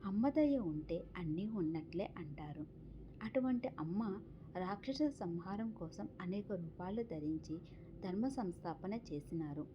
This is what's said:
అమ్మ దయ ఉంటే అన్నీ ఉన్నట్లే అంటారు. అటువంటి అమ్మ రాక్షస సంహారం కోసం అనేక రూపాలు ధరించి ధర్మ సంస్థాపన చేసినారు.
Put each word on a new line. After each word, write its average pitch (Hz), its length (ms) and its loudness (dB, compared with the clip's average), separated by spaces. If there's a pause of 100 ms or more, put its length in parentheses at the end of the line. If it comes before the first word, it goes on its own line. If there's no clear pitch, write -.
అమ్మ 208 240 6
దయ 294 280 8
ఉంటే 165 460 2 (140)
అన్నీ 175 300 2
ఉన్నట్లే 165 680 2
అంటారు. 151 480 -6 (580)
అటువంటి 254 460 4 (100)
అమ్మ 170 240 2 (560)
రాక్షస 202 440 -2
సంహారం 202 680 0
కోసం - 380 -6 (120)
అనేక 190 300 -2
రూపాలు 180 520 -2
ధరించి 156 540 -2 (460)
ధర్మ 190 240 2
సంస్థాపన 180 680 -2
చేసినారు. 151 800 -2